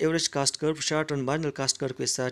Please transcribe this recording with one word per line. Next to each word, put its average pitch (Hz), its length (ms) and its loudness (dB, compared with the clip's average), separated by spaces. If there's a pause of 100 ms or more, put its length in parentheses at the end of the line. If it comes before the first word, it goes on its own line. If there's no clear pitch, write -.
एवरेज 160 260 2
कॉस्ट 139 280 0
कर्व, 156 180 0
शॉर्ट 151 380 0
रन 143 80 0
मार्जिनल 147 300 0
कॉस्ट 135 280 -2
कर्व 131 200 -2
के 127 80 -2
साथ 127 240 0